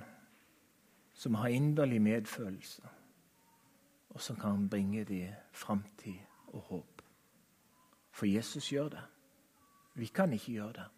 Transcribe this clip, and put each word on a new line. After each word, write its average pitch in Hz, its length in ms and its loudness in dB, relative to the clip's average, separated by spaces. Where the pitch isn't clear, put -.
som 117 200 -2
har 113 140 2
inderlig 135 540 4
medfølelse, 107 800 0
og - 100 -14
som - 160 -6
kan 101 320 2
bringe 101 360 2
de 92 220 -2
framtid 101 680 -4
og - 80 -10
håp. - 420 -10
For - 140 -2
Jesus 113 460 0
gjør 143 160 0
det. - 160 -10
Vi 117 120 -4
kan 185 260 4
ikke 117 200 -2
gjøre 107 200 -6
det, - 140 -12